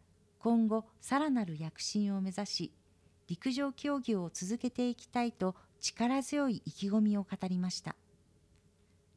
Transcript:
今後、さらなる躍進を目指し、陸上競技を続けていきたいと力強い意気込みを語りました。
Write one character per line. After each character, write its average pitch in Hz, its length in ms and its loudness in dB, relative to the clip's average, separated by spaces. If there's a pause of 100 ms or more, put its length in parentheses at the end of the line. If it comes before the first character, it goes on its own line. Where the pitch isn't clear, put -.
(400)
今 226 260 4
後、 220 200 0 (140)
さ 269 200 0
ら 311 100 2
な 240 140 2
る 165 140 -6
躍 160 220 -8
進 202 360 0
を 196 40 0
目 190 100 -2
指 202 160 -4
し、 - 260 -4 (560)
陸 254 240 -2
上 277 200 -2
競 285 280 -2
技 226 160 0
を 175 160 -2
続 202 260 -4
け 247 120 -2
て 247 180 -2
い 233 80 -2
き - 100 -20
た 240 160 -2
い 233 100 -2
と 185 220 -2 (260)
力 254 420 0
強 285 260 0
い 208 160 0
意 156 80 -8
気 196 180 -4
込 214 100 4
み 208 180 4
を 196 40 0
語 190 240 -6
り 185 120 0
ま 180 120 -2
し - 100 -6
た。 160 140 -8 (1200)